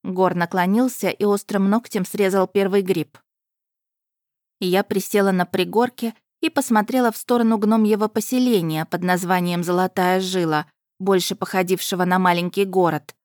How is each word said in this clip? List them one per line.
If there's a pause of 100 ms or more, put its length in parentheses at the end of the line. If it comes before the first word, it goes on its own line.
Гор
наклонился
и
острым
ногтем
срезал
первый
гриб. (1400)
Я
присела
на
пригорке (260)
и
посмотрела
в
сторону
гномьего
поселения
под
названием
«Золотая
Жила», (320)
больше
походившего
на
маленький
город